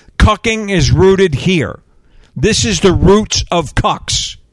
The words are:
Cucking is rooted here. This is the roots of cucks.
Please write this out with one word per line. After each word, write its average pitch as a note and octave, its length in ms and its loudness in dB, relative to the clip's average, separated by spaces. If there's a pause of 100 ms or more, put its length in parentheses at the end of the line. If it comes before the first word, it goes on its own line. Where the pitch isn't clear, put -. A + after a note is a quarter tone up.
(180)
Cucking G#3+ 540 0
is B2 200 0
rooted F#3 440 4
here. D3+ 440 -2 (560)
This E3+ 300 -2
is G3 160 -4
the F#3 120 4
roots F#3+ 560 2
of E3+ 260 -4
cucks. - 640 -4 (160)